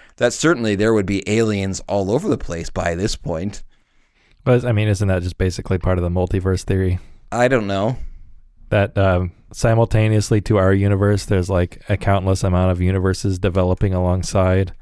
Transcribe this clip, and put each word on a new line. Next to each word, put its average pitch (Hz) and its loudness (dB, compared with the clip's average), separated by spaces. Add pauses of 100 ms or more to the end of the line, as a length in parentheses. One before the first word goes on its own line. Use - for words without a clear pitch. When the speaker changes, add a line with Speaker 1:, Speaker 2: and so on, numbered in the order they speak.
(160)
Speaker 1:
that 123 2
certainly 117 0
there 107 2
would 104 2
be 98 -2
aliens 104 0
all 98 -2
over 165 0
the - 0
place 85 -8
by 87 -6
this 95 -4
point. 85 -8 (840)
Speaker 2:
But, 123 4
I 120 0
mean, 107 2
isn't 101 0
that 92 0
just 90 -6
basically 92 -2
part 92 0
of 87 0
the 85 -2
multiverse 92 0
theory? 92 0 (340)
Speaker 1:
I 123 2
don't 117 2
know. 101 -2 (720)
Speaker 2:
That, 101 0
um, 90 2 (200)
simultaneously 110 2
to 107 2
our 95 4
universe, 101 2
there's, 92 0
like, 90 -2
a 101 0
countless 95 0
amount 92 2
of 87 -2
universes 92 0
developing 92 0
alongside, 92 0